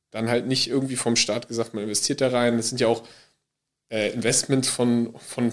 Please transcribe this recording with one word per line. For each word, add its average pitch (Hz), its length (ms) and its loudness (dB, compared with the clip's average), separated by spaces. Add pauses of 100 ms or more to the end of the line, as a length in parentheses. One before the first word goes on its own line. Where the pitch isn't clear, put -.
(100)
dann 113 180 -4
halt 120 180 0
nicht 127 220 0
irgendwie 131 280 -2
vom 117 200 0
Staat 113 320 0
gesagt, 113 240 -4
man 104 120 -6
investiert 107 360 -2
da 131 80 4
rein. 120 300 2
Das 113 100 -2
sind 127 100 -6
ja 120 100 4
auch, 113 140 2 (880)
äh, 104 220 0
Investments 131 560 0
von, 120 500 0
von 120 340 -2